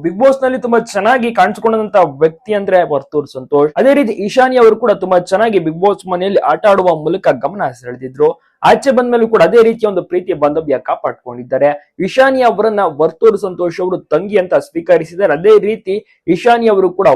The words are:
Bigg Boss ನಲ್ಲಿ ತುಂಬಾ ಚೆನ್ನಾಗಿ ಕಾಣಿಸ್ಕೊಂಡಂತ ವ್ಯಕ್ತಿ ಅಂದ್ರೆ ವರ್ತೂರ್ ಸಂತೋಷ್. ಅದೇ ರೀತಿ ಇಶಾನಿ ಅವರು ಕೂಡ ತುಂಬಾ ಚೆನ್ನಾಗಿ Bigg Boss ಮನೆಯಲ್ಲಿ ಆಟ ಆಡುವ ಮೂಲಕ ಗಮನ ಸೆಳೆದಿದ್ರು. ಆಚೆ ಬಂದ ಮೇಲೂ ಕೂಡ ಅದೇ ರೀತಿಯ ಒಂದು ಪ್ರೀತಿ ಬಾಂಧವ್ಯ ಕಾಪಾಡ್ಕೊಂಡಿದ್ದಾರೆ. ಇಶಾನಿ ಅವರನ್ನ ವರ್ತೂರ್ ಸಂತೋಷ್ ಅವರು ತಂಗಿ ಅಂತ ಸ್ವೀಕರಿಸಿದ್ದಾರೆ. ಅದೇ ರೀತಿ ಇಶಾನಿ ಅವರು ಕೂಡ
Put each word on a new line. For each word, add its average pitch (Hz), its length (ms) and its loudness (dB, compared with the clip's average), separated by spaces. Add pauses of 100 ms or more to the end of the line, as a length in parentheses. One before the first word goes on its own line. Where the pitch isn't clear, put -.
Bigg 185 140 -6
Boss 262 260 2
ನಲ್ಲಿ 262 160 -2
ತುಂಬಾ 233 200 -2
ಚೆನ್ನಾಗಿ 226 560 -2
ಕಾಣಿಸ್ಕೊಂಡಂತ 214 640 -2
ವ್ಯಕ್ತಿ 160 580 0
ಅಂದ್ರೆ 185 380 0
ವರ್ತೂರ್ 143 360 -4
ಸಂತೋಷ್. 147 480 -2
ಅದೇ 262 180 4
ರೀತಿ 262 180 0
ಇಶಾನಿ 254 440 0
ಅವರು 220 200 6
ಕೂಡ 220 140 -2
ತುಂಬಾ 185 280 0
ಚೆನ್ನಾಗಿ 190 400 0
Bigg 160 200 -4
Boss 190 320 -2
ಮನೆಯಲ್ಲಿ 185 300 -2
ಆಟ 160 260 0
ಆಡುವ 196 200 2
ಮೂಲಕ 165 420 -2 (140)
ಗಮನ 170 280 -6
ಸೆಳೆದಿದ್ರು. 127 580 -4 (360)
ಆಚೆ 226 260 2
ಬಂದ 247 220 0
ಮೇಲೂ 226 160 2
ಕೂಡ 220 140 2
ಅದೇ 226 200 4
ರೀತಿಯ 226 260 0
ಒಂದು 180 140 -4
ಪ್ರೀತಿ 175 300 -4
ಬಾಂಧವ್ಯ 147 460 -2
ಕಾಪಾಡ್ಕೊಂಡಿದ್ದಾರೆ. 131 1200 -6
ಇಶಾನಿ 262 440 0
ಅವರನ್ನ 208 380 0
ವರ್ತೂರ್ 165 580 0
ಸಂತೋಷ್ 180 420 -6
ಅವರು 180 180 -4
ತಂಗಿ 185 380 -4
ಅಂತ 180 180 0
ಸ್ವೀಕರಿಸಿದ್ದಾರೆ. 170 800 -2
ಅದೇ 196 260 4
ರೀತಿ 202 680 -6
ಇಶಾನಿ 233 400 2
ಅವರು 190 220 2
ಕೂಡ 175 260 0